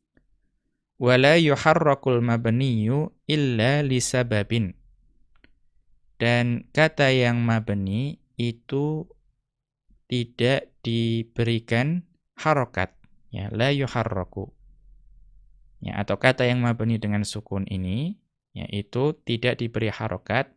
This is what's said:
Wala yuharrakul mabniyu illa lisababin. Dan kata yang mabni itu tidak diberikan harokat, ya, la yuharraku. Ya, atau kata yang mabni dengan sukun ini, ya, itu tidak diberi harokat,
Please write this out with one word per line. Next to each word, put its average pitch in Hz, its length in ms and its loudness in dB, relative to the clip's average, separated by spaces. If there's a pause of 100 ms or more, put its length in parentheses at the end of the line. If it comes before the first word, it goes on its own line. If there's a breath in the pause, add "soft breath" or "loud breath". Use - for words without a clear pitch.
(1000)
Wala 131 400 6
yuharrakul 143 800 4
mabniyu 117 880 0 (160)
illa 139 560 2
lisababin. 117 960 0 (1400)
Dan 120 500 0
kata 151 400 2
yang 120 320 2
mabni 110 800 -2 (160)
itu 139 720 -4 (960)
tidak 123 640 -2 (160)
diberikan 117 1200 -2 (320)
harokat, 127 560 -2 (400)
ya, 104 160 -8
la 117 240 0
yuharraku. 110 800 -4 (1300)
Ya, 95 180 -8
atau 101 220 -4
kata 127 260 2
yang 123 160 0
mabni 117 380 0
dengan 104 240 -2
sukun 98 480 -6
ini, 98 480 -4 (320)
ya, - 160 -12
itu 123 560 -4
tidak 120 400 -2
diberi 113 240 -2
harokat, 107 680 -4